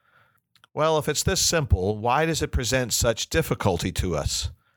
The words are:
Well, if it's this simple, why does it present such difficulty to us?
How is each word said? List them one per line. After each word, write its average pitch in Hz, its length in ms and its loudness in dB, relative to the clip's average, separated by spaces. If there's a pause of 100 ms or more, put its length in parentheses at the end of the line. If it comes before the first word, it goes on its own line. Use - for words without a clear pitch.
(720)
Well, 156 240 2
if 143 100 0
it's 151 140 -2
this 190 180 0
simple, 107 600 2
why 123 260 2
does 160 160 -2
it 151 100 -4
present 123 420 0
such - 360 0
difficulty 98 640 0
to 87 240 -2
us? - 340 -4 (260)